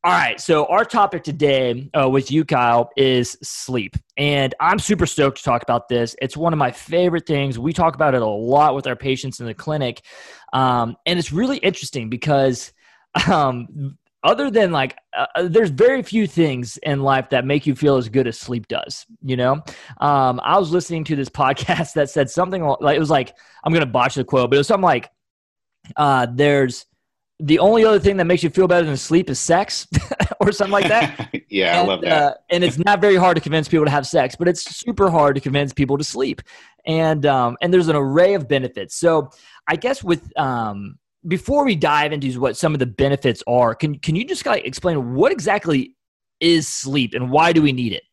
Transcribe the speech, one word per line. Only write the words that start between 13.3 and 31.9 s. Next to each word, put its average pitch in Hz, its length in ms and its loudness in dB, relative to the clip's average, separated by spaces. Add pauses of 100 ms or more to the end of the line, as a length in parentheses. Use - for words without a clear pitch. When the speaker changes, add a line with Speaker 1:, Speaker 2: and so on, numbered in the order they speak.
Speaker 1:
um, 135 680 -2 (260)
other 233 260 2
than, 202 220 2
like, 135 240 -2 (180)
uh, 131 200 -2
uh, 180 140 0
there's 196 200 4
very 233 340 2
few 214 240 0
things 131 520 -2
in 139 240 -4
life 135 260 0
that 127 160 0
make 143 220 0
you 139 80 0
feel 139 240 2
as 117 100 -4
good 123 180 0
as 113 120 -8
sleep 120 300 -8
does, - 360 -8 (180)
you 127 140 -4
know? 131 260 0 (380)
Um, 135 420 2
I 175 160 2
was 170 120 0
listening 170 340 -4
to 151 120 -4
this 135 120 -4
<laughs> - 0 -
podcast 147 640 -2
that 143 160 0
said 135 220 0
something 185 360 -2
li-, 139 140 0
like, 147 160 2
it 165 40 0
was 151 100 -2
like, 135 260 0 (280)
I'm 160 100 0
gonna 165 100 2
botch 127 300 0
the 131 100 -2
quote, 127 240 0
but 135 80 4
it 143 40 6
was 143 60 -2
something 196 160 2
like, 151 280 0 (840)
uh, 135 360 2
"There's, 139 540 0 (560)
the 151 160 2
only 220 280 6
other 214 120 4
thing 196 200 2
that 170 80 0
makes 175 160 2
you 170 80 0
feel 185 180 2
better 175 160 4
than 143 140 -2
sleep 170 320 0
is 127 100 -4
sex," - 460 -2 (280)
<laughs> - 260 -4
or 208 120 2
something 196 200 -2
like 196 160 2
that. 214 440 0
Speaker 2:
<laughs> - 160 -12
Yeah, 92 260 2
I 87 40 4
Speaker 1:
And, 127 100 2
Speaker 2:
love 92 140 -2